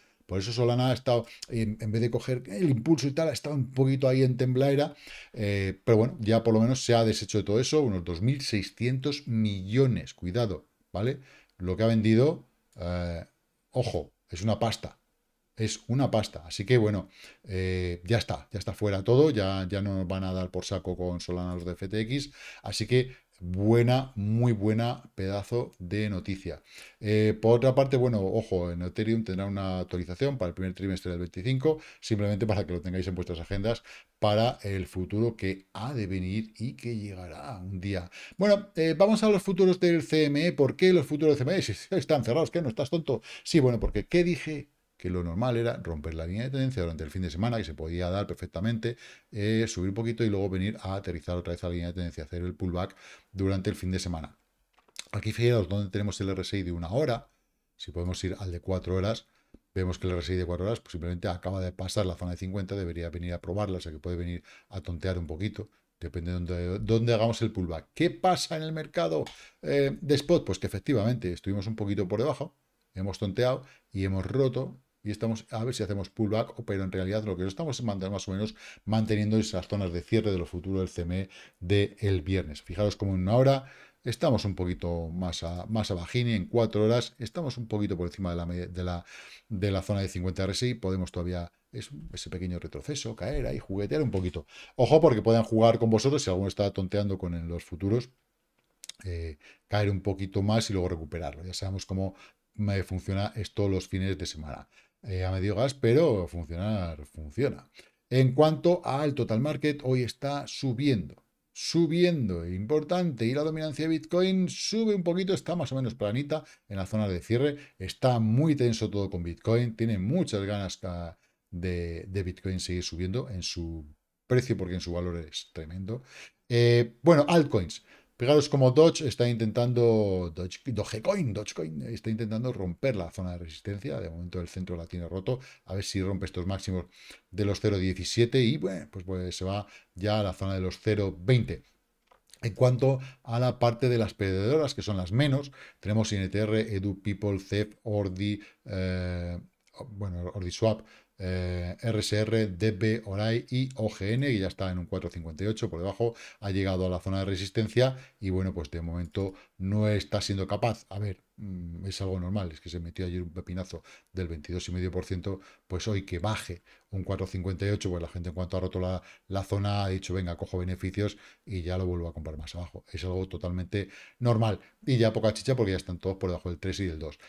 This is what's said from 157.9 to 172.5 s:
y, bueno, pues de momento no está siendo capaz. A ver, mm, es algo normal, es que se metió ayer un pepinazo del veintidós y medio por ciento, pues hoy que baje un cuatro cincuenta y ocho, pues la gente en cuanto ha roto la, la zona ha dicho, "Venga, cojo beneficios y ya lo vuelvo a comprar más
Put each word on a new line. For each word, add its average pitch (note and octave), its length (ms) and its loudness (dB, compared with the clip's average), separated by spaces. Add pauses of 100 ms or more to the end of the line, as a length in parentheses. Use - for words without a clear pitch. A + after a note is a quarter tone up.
y, G2 120 -4
bueno, F#2 220 0
pues D#2 200 -6
de E2 100 -6
momento F2 520 -4 (220)
no G#2 320 0
está G#2 320 0
siendo F#2+ 280 -2
capaz. G#2+ 400 -2
A G2 100 -10
ver, G2+ 240 -6 (140)
mm, F2 500 -10
es F#2+ 140 -8
algo F#2+ 180 -2
normal, F#2 320 -2
es D#2 100 -16
que E2 100 -14
se E2+ 100 -6
metió E2+ 260 -6
ayer F2+ 160 -4
un E2+ 100 -8
pepinazo F2+ 520 -10 (280)
del F#2 140 -4
veintidós E2+ 420 -8
y F2 40 -6
medio F2+ 180 -2
por F2+ 140 -4
ciento, F#2+ 360 -6 (280)
pues F2+ 180 -4
hoy G#2 160 0
que F2+ 160 -6
baje F#2+ 440 -4 (280)
un F#2+ 140 -4
cuatro F#2+ 220 -2
cincuenta F#2 400 -4
y G2+ 40 2
ocho, G2+ 180 0
pues F2 140 -2
la E2 60 -8
gente F2 220 -8
en D#2+ 40 -12
cuanto F2+ 220 -4
ha F#2 40 0
roto F#2 200 -2
la, F#2 200 -2 (280)
la F#2+ 160 -2
zona G2+ 400 0
ha G2 40 -2
dicho, F#2+ 240 -4
"Venga, F2+ 240 -4
cojo - 220 -6
beneficios F2+ 580 -2 (300)
y F#2 160 -6
ya F2+ 160 -2
lo F#2 80 -2
vuelvo F2 220 -2
a D#2 40 -10
comprar D#2 240 -10
más D2+ 200 -12